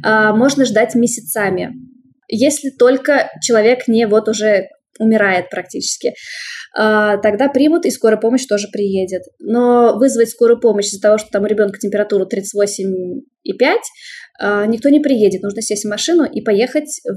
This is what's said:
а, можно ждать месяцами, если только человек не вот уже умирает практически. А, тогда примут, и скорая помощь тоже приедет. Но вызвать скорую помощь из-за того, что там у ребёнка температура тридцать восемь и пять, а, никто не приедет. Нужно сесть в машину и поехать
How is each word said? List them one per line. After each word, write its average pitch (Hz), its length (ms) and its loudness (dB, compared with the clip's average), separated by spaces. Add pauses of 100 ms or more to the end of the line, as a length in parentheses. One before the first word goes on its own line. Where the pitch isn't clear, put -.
а, 214 300 2
можно 269 320 2
ждать 226 280 0
месяцами, 208 800 -2 (560)
если 277 420 -2
только 269 600 2 (120)
человек 233 460 2
не 226 200 2
вот 214 200 2
уже 208 400 0 (320)
умирает 202 500 2
практически. - 640 -8 (640)
А, 214 400 2
тогда 208 300 0
примут, 302 380 2
и 269 60 0
скорая 214 280 0
помощь 247 260 0
тоже 208 260 -4
приедет. 190 500 -4 (180)
Но 240 580 2
вызвать 226 320 2
скорую 233 300 2
помощь 202 280 0
из-за 196 140 -10
того, 214 160 4
что - 140 -10
там 202 120 0
у 208 40 0
ребёнка 208 320 0
температура 202 460 -2
тридцать 190 300 -8
восемь 190 680 -4 (220)
и 190 100 -6
пять, 311 340 0 (500)
а, 208 280 -2
никто 226 240 0
не 294 100 6
приедет. 214 440 2
Нужно 202 180 -8
сесть 208 240 -6
в 208 40 -6
машину 285 360 0
и 214 160 -6
поехать 254 580 -2 (180)